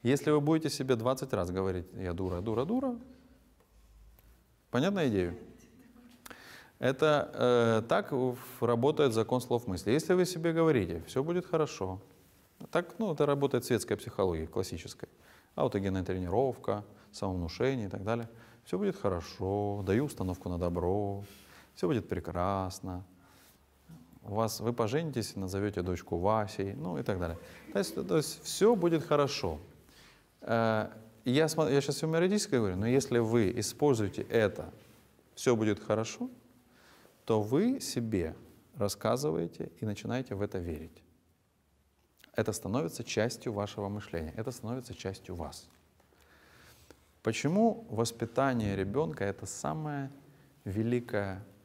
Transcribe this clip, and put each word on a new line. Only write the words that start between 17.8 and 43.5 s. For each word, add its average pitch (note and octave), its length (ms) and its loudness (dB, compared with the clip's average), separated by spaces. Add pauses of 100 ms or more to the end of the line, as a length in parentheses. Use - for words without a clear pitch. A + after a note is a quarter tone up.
и - 20 -6
так G#2 140 -8
далее. A2+ 240 -2 (380)
«Всё F3+ 120 -4
будет G3 200 -2
хорошо, G2+ 880 -2
даю G#2 180 4
установку F#2 460 -4
на F2+ 80 -4
добро, F#2 680 0 (520)
всё F#3 120 -2
будет C3+ 220 0
прекрасно. F#2 960 -4 (1200)
У G2+ 80 -8
вас, A2 260 0
вы A2+ 140 0
поженитесь, B2 640 -2
назовёте G2 440 -2
дочку F2 360 -2
Васей», G2+ 560 0
ну D#3 240 -6
и C3 60 -4
так G2 160 -2
далее. E2+ 180 -4 (340)
То - 80 0
есть, F#3+ 280 -4
то F3 100 2
есть, - 260 -4
«Всё A3+ 320 4
будет E3+ 300 2
хорошо». B2+ 540 0 (840)
Э, A2+ 460 2 (360)
я C#3+ 220 4
смо-, D#3 220 2
я C#3 120 4
щас C#3 220 -4
юмористически F3 520 2
говорю, G2+ 200 2
но G2+ 120 0
если B2 320 4
вы A2+ 400 4
используете A2 640 0
это, G#2 480 2 (640)
«всё B2 200 4
будет G#2+ 240 2
хорошо», A2+ 500 -2 (960)
то A2 160 4
вы F3 380 2
себе G#2+ 560 -2 (400)
рассказываете C#3 1040 -2
и A2 60 -4
начинаете G#2+ 500 -4
в F#2+ 60 -4
это G2+ 180 -4
верить. E2 440 -8 (1300)
Это A2+ 180 0
становится B2 520 -4
частью A2+ 500 -2